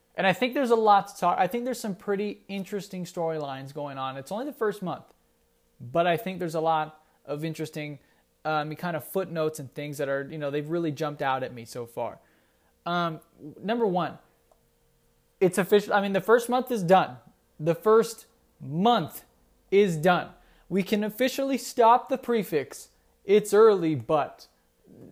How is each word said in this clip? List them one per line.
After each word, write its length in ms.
And 100
I 60
think 220
there's 160
a 60
lot 320
to 80
talk. 220
I 80
think 200
there's 120
some 160
pretty 540
interesting 560
storylines 680
going 240
on. 180
It's 160
only 140
the 60
first 300
month, 220
but 260
I 100
think 220
there's 160
a 60
lot 440
of 180
interesting, 540
um, 280
kind 220
of 80
footnotes 540
and 160
things 240
that 100
are, 220
you 80
know, 120
they've 180
really 220
jumped 300
out 220
at 100
me 140
so 180
far. 340
Um, 340
number 240
one, 300
it's 200
official. 340
I 80
mean, 140
the 80
first 260
month 220
is 120
done. 360
The 140
first 500
month 680
is 260
done. 340
We 120
can 220
officially 540
stop 500
the 100
prefix, 680
"It's 280
early, 420
but." 540